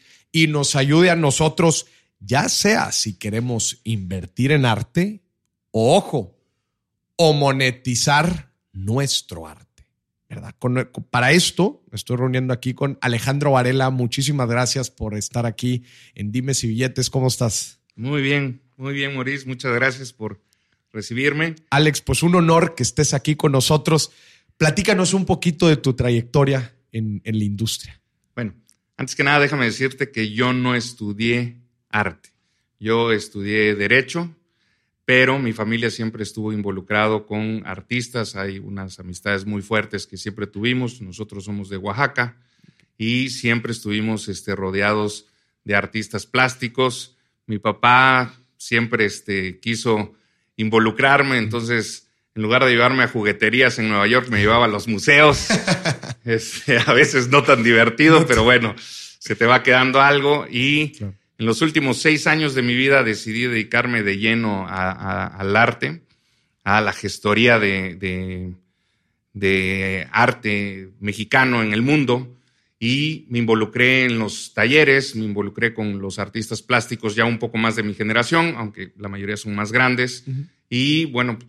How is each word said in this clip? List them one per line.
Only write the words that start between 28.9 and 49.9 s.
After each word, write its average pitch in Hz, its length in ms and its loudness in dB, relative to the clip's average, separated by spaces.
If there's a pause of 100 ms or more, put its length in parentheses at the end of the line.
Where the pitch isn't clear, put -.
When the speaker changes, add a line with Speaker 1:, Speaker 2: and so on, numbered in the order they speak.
Speaker 2:
antes 131 180 -8
que 147 80 -2
nada, 147 160 2
déjame 143 260 2
decirte 131 460 -4
que 110 220 -4
yo 127 180 0
no 123 240 -2
estudié 117 840 -4 (320)
arte. 101 400 -4 (500)
Yo 113 340 0
estudié 104 600 -2
Derecho, 131 580 0 (720)
pero 131 340 4
mi 123 140 -2
familia 113 380 -4
siempre 110 320 -8
estuvo 107 300 -8
involucrado 104 760 -2
con 110 380 -6
artistas. 117 720 -8
Hay 98 220 -8
unas 98 400 -12
amistades 95 460 -6
muy 104 160 -4
fuertes 107 460 -4
que - 100 -18
siempre 101 300 -10
tuvimos. 120 540 -4
Nosotros 98 440 -14
somos 101 240 -10
de 98 80 -10
Oaxaca 120 600 -4 (600)
y 123 320 -2
siempre 117 440 -4
estuvimos, 107 560 -4
este, 98 260 -8
rodeados 101 720 -2 (380)
de 101 100 -2
artistas 101 500 -4
plásticos. 127 920 -2 (280)
Mi 104 140 -6
papá 123 760 4 (240)
siempre, 117 480 0
este, 95 540 -6
quiso 110 540 -2 (440)